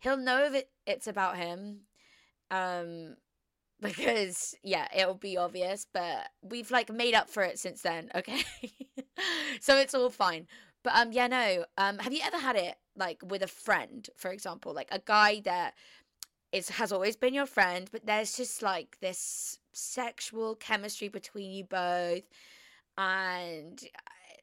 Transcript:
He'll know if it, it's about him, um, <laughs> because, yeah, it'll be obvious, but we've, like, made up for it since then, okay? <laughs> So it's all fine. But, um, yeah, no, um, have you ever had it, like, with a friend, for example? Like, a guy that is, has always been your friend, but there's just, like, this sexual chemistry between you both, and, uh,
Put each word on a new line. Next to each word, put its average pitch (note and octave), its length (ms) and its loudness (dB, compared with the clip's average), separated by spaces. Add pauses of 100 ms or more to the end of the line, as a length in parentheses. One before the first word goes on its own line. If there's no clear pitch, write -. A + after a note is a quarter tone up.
He'll C4+ 160 2
know B3+ 260 4
if C#4+ 100 4
it, C4+ 160 0 (160)
it's - 220 -2
about F#3+ 300 0
him, G3 440 -6 (680)
um, F3 640 -2 (320)
<laughs> - 320 -20
because, G3+ 840 -2
yeah, F3+ 320 0
it'll F#3+ 180 4
be F#3+ 240 -6
obvious, F3 540 -2
but F3 360 -2 (140)
we've, A3+ 300 -8
like, A#3 200 2
made A#3 220 2
up G#3+ 160 6
for G3+ 140 0
it F3 160 0
since F3+ 220 -8
then, E3 340 -2
okay? A3 280 -2 (180)
<laughs> - 120 -10 (840)
So C4+ 180 8
it's C#4 180 4
all B3 160 2
fine. E3+ 360 2 (360)
But, A#3+ 120 4
um, A#3 160 6
yeah, B3 160 4
no, A3 380 2 (120)
um, G3+ 220 2
have B3 140 -4
you D#4 100 -2
ever - 140 -2
had C4 180 0
it, A#3 200 0 (200)
like, F3+ 300 -4
with F#3+ 160 -4
a F#3+ 60 0
friend, G3 680 0
for F#3 160 -6
example? F3+ 420 -8
Like, C#3+ 180 -8
a F#3+ 80 -4
guy G#3+ 460 6
that F3 280 0 (800)
is, F#3 180 -2
has G#3 220 -2
always G3+ 240 2
been B3+ 180 2
your C#4 140 0
friend, F#3 440 2
but A3 140 -10
there's G#3+ 320 0
just, - 240 -6
like, F#3+ 380 -2
this - 600 -6 (140)
sexual A3+ 800 -6
chemistry G#3 520 -4
between G3+ 440 -10
you F#3+ 120 -8
both, F3 600 0 (720)
and, F3+ 840 -2
uh, - 280 -18 (320)